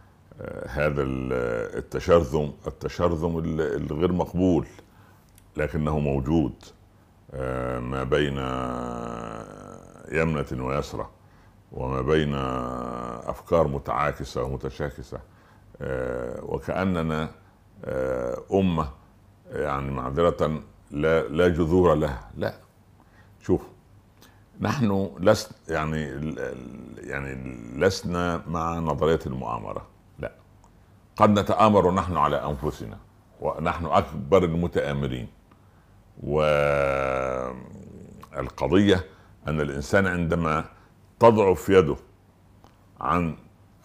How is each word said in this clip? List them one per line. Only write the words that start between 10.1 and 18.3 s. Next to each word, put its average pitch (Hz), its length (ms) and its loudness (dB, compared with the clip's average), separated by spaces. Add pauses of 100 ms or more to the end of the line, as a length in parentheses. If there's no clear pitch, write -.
يمنة 71 540 0
ويسرى، 67 420 -4 (640)
وما 65 300 -4
بين 73 320 2 (880)
أفكار 82 440 2
متعاكسة 69 720 -2
ومتشاكسة، 67 800 -6 (640)
آه، 64 600 -6
وكأننا، 80 840 -2 (540)
آه، 64 580 -4 (100)